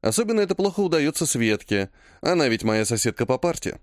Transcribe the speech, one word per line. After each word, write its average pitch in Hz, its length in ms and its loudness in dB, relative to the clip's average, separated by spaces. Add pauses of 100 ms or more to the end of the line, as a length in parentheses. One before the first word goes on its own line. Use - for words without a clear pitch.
Особенно 214 380 0
это 190 140 0
плохо 196 280 -2
удаётся 160 440 0
Светке, 107 640 0 (320)
она 165 260 2
ведь 113 160 0
моя 110 220 2
соседка 113 400 -2
по 127 140 0
парте. - 440 -4